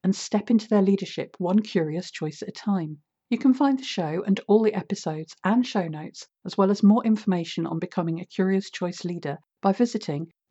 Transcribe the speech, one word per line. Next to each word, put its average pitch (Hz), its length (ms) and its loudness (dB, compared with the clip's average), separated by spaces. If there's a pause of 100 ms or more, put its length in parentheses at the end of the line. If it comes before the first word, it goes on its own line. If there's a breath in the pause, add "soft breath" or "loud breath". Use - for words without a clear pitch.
and 190 120 2
step - 340 -4
into 226 200 4
their 208 120 4
leadership 190 560 0
one 185 220 2
curious 175 500 -2
choice 156 320 -8
at - 60 -10
a 180 60 -14
time. 165 440 -4 (320)
You 240 80 -2
can 262 160 4
find 269 240 2
the 262 60 -8
show 165 420 -4
and 196 220 2
all 214 160 6
the 214 100 2
episodes 160 680 -6
and 233 220 2
show 190 220 -2
notes, 151 380 -12 (200)
as - 120 -6
well 196 140 4
as 202 100 0
more 208 240 6
information 180 640 0
on 160 100 -4
becoming 165 420 -4
a 180 60 -10
Curious 190 460 -2
Choice 175 340 -8
Leader, 165 320 -6 (240)
by 196 100 2
visiting 175 600 -2 (200)